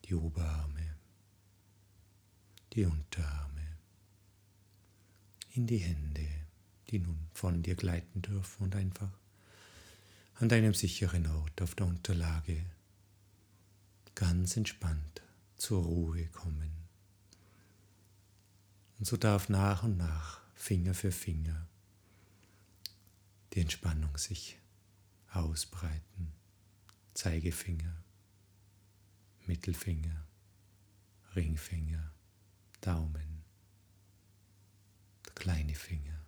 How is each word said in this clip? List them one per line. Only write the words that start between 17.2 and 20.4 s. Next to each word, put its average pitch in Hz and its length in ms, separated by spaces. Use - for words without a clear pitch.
Und 104 60
so 117 100
darf 101 320
nach 101 340
und 107 140
nach, 80 480